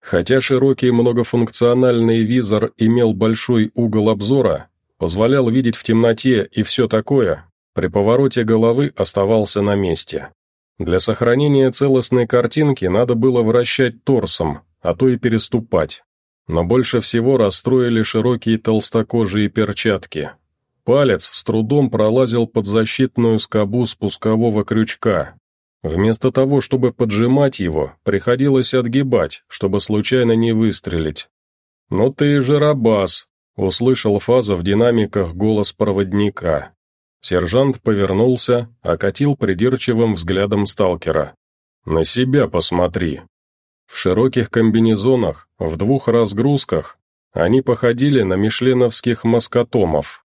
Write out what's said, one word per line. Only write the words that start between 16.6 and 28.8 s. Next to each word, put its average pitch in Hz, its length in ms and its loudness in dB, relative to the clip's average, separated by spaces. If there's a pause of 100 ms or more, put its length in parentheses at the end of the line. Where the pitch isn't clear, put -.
больше 117 360 0
всего 117 360 0
расстроили 120 680 0
широкие 113 560 -2
толстокожие 107 880 -2
перчатки. 101 840 -4 (540)
Палец 131 480 2
с - 120 -10
трудом 117 460 0
пролазил 113 560 0
под 104 200 -4
защитную 113 760 0
скобу 107 460 -2
спускового 110 800 -2
крючка. 107 680 -2 (480)
Вместо 107 480 0
того, 135 300 2
чтобы 127 320 0
поджимать 123 680 0
его, 78 320 -2 (120)
приходилось 123 680 0
отгибать, 123 760 -2